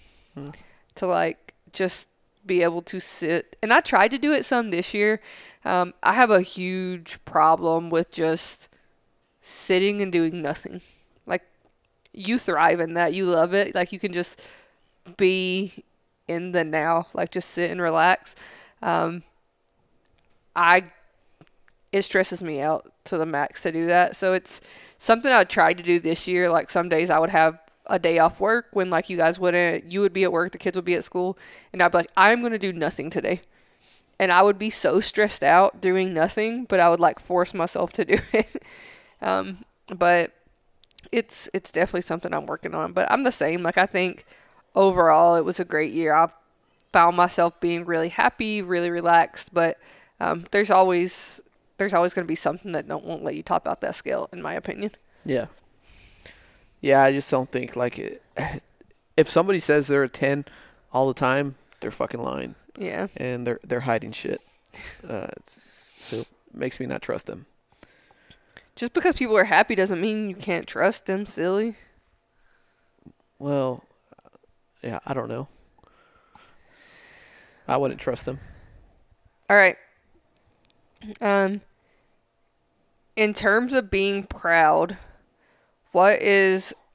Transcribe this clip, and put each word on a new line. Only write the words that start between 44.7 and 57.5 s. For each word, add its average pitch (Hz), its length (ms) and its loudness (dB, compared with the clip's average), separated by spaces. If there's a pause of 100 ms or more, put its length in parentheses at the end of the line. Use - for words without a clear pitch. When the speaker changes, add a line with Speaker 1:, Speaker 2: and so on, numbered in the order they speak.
Speaker 2:
overall 170 580 6
it 165 100 2
was - 140 -4
a 180 60 -4
great 156 280 -2
year. 156 220 0
I 165 140 4 (640)
found 175 240 4
myself 175 440 2
being 170 240 -2
really 170 260 -2
happy, 214 520 -2
really 175 280 -2
relaxed, 170 640 0
but, 165 240 0 (440)
um, 170 320 -4
there's 208 180 0
always, 185 680 2 (380)
there's 196 160 -2
always 175 200 2
gonna 180 140 -4
be 160 80 -4
something 175 360 -6
that 151 140 -6
don't, 151 180 -10
won't 165 200 -10
let - 100 -6
you 156 80 -10
top - 240 -4
out - 140 -6
that - 160 -6
scale, - 360 -6
in 175 80 -16
my 156 140 -10
opinion. - 380 -8 (320)
Speaker 1:
Yeah. 123 220 -4 (1300)
Yeah, 135 220 4
I 135 100 6
just 139 180 -4
don't 131 200 -2